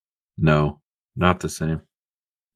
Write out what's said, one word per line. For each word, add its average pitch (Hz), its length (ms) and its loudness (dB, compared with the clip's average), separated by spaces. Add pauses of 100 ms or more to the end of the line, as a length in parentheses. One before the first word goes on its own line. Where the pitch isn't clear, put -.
(380)
No, 76 420 2 (360)
not 90 240 2
the 80 80 -6
same. 80 340 -6 (720)